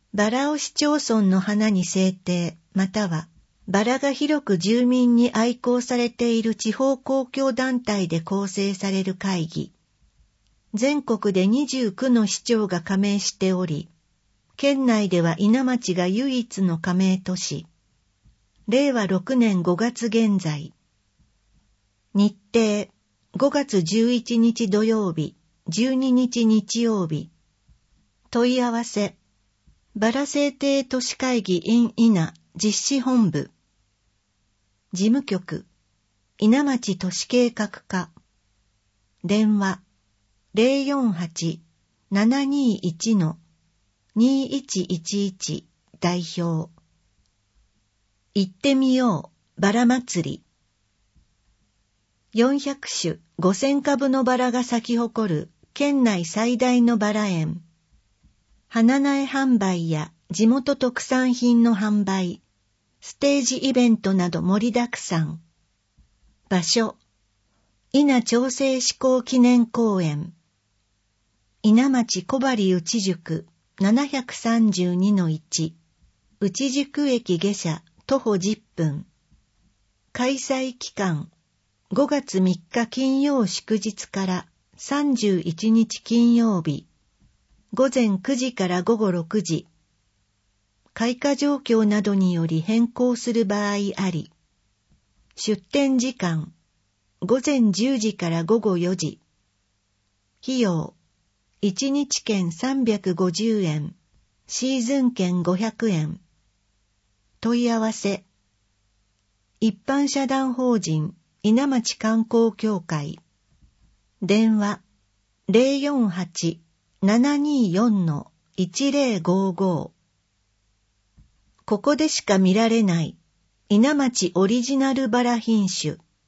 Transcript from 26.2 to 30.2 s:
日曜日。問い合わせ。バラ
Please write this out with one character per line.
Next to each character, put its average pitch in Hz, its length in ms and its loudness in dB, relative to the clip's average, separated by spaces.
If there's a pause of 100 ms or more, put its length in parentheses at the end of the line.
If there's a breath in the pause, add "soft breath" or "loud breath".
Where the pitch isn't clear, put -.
日 220 380 2
曜 208 260 0
日。 156 220 -6 (1000)
問 247 240 2
い 254 60 0
合 240 100 0
わ 233 140 -2
せ。 - 320 -4 (800)
バ 220 160 0
ラ 277 140 -2